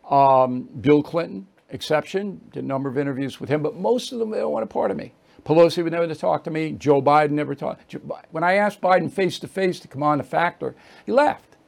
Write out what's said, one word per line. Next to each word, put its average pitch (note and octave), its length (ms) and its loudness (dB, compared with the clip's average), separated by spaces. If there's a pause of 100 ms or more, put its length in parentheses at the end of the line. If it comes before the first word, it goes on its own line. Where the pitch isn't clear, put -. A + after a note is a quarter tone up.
Um, C3 600 4 (120)
Bill D3 220 6
Clinton, F3 440 -6 (220)
exception, E3+ 720 -4 (120)
did C3 100 -10
a C3 40 -8
number C3+ 220 -4
of B2 80 -4
interviews C#3 420 -6
with C3+ 100 -10
him, D3+ 120 0
but D3 140 -4
most A3+ 380 -2
of A#3+ 60 -8
them, A3 120 -4
they G#3+ 80 -4
don't A3 140 -2
want - 100 -2
a - 40 -6
part - 220 -2
of G3 80 -4
me. - 160 -12 (300)
Pelosi E3+ 400 4
would E3 100 -2
never E3+ 220 -2
talk D#3 300 -2
to E3 60 -6
me. D#3 220 -4
Joe C#3 280 2
Biden D3 300 4
never D3 240 -4
talked. - 340 -10
Joe - 140 -14
Bi-, - 280 -14
when D#3+ 120 -4
I F3+ 100 2
asked G3+ 280 0
Biden F3+ 300 2
face-to-face F#3 720 -4
to - 60 -20
come C3+ 160 -8
on D3 140 2
The C3+ 60 -4
Factor, D#3+ 520 -4 (300)
he G3+ 60 -6
laughed. - 460 0 (100)